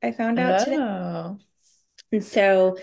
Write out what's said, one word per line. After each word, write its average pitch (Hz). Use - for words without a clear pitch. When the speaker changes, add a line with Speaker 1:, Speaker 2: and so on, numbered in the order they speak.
Speaker 1:
I 233
found 233
out 226
today. 269
Speaker 2:
Oh. 180
Speaker 1:
And 220
so 190